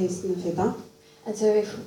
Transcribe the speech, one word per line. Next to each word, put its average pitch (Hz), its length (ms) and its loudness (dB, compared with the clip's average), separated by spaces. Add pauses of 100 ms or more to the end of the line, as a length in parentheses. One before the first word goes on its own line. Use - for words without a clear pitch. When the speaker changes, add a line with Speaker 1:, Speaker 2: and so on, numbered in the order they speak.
Speaker 1:
et 175 40 2
ce - 140 -6
qu'il 190 80 -2
ne 175 120 -2
fait 170 120 -2
pas. 190 200 2 (500)
Speaker 2:
And 214 120 -6
so 214 100 2
if, 208 300 4 (100)